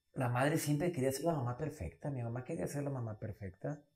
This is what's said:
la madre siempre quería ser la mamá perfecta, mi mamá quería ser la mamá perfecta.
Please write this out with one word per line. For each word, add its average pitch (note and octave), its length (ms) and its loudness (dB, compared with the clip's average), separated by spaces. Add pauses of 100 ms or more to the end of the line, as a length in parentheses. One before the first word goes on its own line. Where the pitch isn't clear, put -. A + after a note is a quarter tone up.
(140)
la B2 160 0
madre C#3 280 4
siempre D3+ 360 2
quería C3+ 180 2
ser C#3 140 0
la E3 80 4
mamá B2 240 0
perfecta, B2 520 -6
mi B2+ 140 -2
mamá A#2 220 -4
quería D#3+ 220 -2
ser C#3+ 160 -4
la C#3 60 -2
mamá A#2 300 -4
perfecta. G#2 640 -6 (120)